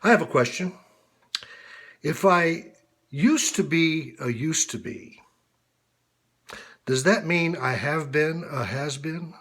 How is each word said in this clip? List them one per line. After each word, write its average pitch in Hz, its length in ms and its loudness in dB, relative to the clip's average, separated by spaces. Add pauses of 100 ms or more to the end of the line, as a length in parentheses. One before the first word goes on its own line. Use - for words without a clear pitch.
I 190 80 0
have 226 120 8
a 160 40 -2
question. 143 480 0 (1300)
If - 240 -4
I 170 480 2 (360)
used 214 460 2
to 190 80 2
be 160 560 0
a 127 100 -6
used 139 420 -2
to 120 60 -8
be, 101 440 -12 (1600)
does 131 180 0
that 208 220 4
mean 170 300 0
I 131 180 -2
have 143 380 -4
been 156 380 0
a 139 160 -4
has 135 320 -6
been? 160 440 -10